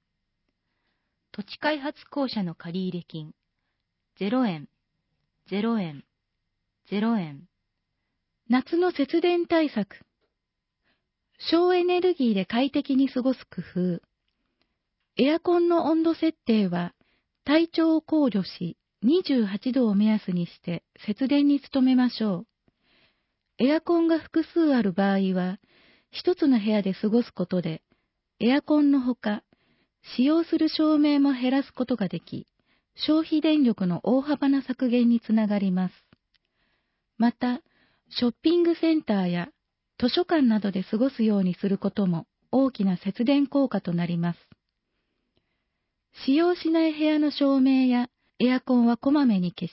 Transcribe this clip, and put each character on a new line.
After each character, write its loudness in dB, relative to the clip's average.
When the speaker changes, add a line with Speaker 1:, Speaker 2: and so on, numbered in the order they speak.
Speaker 1:
土 -12
地 -18
開 -2
発 -10
公 -4
社 -6
の -6
借 -8
入 -8
金。 -16
ゼ -4
ロ 0
円、 -6
ゼ -4
ロ -2
円、 -8
ゼ -4
ロ 0
円。 -8
Speaker 2:
夏 0
の 2
節 -2
電 0
対 0
策。 -8
省 2
エ 2
ネ 0
ル 2
ギ 0
ー 0
で -2
快 -2
適 -2
に 2
過 -6
ご 0
す -8
工 -12
夫。 -14
エ 2
ア 0
コ 2
ン 2
の 2
温 0
度 2
設 -2
定 2
は、 -6
体 2
調 2
を 0
考 0
慮 0
し、 -10
二 2
十 0
八 -4
度 2
を 2
目 4
安 0
に -2
し -20
て -8
節 -4
電 2
に 2
努 -4
め 4
ま 4
し -6
ょ -2
う。 2
エ 2
ア 0
コ 0
ン 2
が 2
複 -4
数 0
あ 2
る 0
場 0
合 0
は、 -4
一 -2
つ 0
の 4
部 -4
屋 0
で -2
過 -4
ご 2
す -12
こ -6
と -2
で、 -8
エ 2
ア 0
コ 2
ン 4
の 2
ほ -2
か、 -6
使 2
用 2
す -4
る 0
照 2
明 2
も 2
減 -2
ら 0
す -14
こ -6
と 0
が -4
で -8
き、 -14
消 2
費 -2
電 2
力 0
の -2
大 2
幅 -2
な 2
削 -4
減 2
に 2
つ -6
な 2
が -2
り 0
ま -2
す。 -10
ま 2
た、 -4
シ -4
ョ 0
ッ -16
ピ 2
ン 4
グ 2
セ 0
ン 0
タ 0
ー -2
や -4
図 0
書 0
館 0
な 2
ど -4
で -4
過 -6
ご 2
す -4
よ 2
う 2
に 0
す -4
る 0
こ -4
と -2
も -4
大 2
き -6
な 0
節 -6
電 2
効 0
果 -4
と -6
な -2
り -4
ま -2
す。 -12
使 2
用 2
し -4
な 2
い -2
部 -10
屋 2
の 0
照 2
明 4
や 0
エ 2
ア 0
コ 0
ン 4
は 2
こ -2
ま 2
め 2
に -2
消 -10